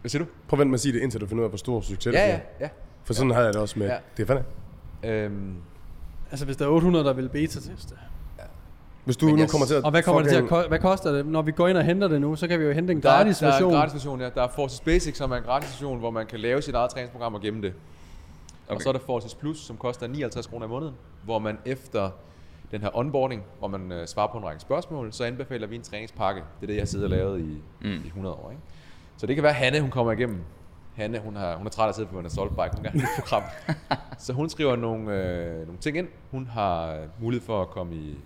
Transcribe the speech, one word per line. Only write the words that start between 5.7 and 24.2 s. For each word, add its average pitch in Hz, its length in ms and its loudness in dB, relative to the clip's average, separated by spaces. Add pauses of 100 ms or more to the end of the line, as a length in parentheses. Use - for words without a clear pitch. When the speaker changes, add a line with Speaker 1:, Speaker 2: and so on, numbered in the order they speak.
Speaker 3:
Altså, 143 140 -6
hvis 135 120 -4
der 143 80 0
er 143 40 2
otte 165 160 6
hundrede, 170 200 6
der 139 80 4
vil 131 160 -2
beta-teste. 147 680 -4 (440)
Speaker 1:
Ja. - 40 -16 (640)
Speaker 2:
Hvis 127 120 2
du 156 100 4
Speaker 1:
Men 151 80 8
Speaker 2:
nu 156 60 6
Speaker 1:
jeg 151 80 6
Speaker 2:
kommer 143 180 4
til 135 80 4
at 135 100 4
Speaker 3:
Og 151 60 4
hvad 160 120 6
kommer 160 200 6
det 147 80 6
til 170 60 8
at 160 60 6
Speaker 2:
fucking 170 200 4
Speaker 3:
ko-, 160 60 0
hvad 156 100 2
koster 185 340 2
det, 143 140 2
når 160 160 2
vi 151 100 0
går 170 160 6
ind 185 100 6
og 151 60 6
henter 185 240 4
det 151 120 4
nu? 151 160 2
Så 170 120 -2
kan 170 120 2
vi 156 40 2
jo 147 80 4
hente 175 200 2
en 151 100 2
Speaker 1:
Der 139 80 8
er, 139 60 10
Speaker 3:
gratis 202 220 6
Speaker 1:
der 151 80 4
er 143 40 8
en 139 40 8
Speaker 3:
version. 180 180 6
Speaker 1:
gratis 151 220 4
version, 139 260 -6
ja. 127 140 -4
Der 127 80 2
er 123 60 2
Forces 127 320 -2
Basic, 151 360 2
som 131 160 -2
er 123 40 0
en 120 60 -2
gratis 135 280 0
version, 131 280 -6
hvor 117 120 -2
man 113 160 -4
kan 110 140 -10
lave 123 220 2
sit 135 120 -6
eget 123 160 2
træningsprogram 120 440 -6
og 104 60 -6
gemme 104 220 -4
det. 95 100 -2 (960)
Og - 80 -4
Speaker 4:
Okay. - 60 -6
Speaker 1:
så 139 60 0
er 135 40 2
der 127 140 -2
Forces 110 280 -6
Plus, 151 240 -6
som - 180 -14
koster 120 300 -6
nioghalvtreds 123 400 -6
kroner 117 200 -10
i - 20 -10
måneden, 135 260 -6 (300)
hvor 110 140 -2
man 107 260 -2
efter 117 460 -4 (600)
den 107 100 -6
her 104 160 -2
onboarding, 131 460 0 (160)
hvor 101 100 -6
man, 95 240 -6
øh, 85 140 -6
svarer 104 260 0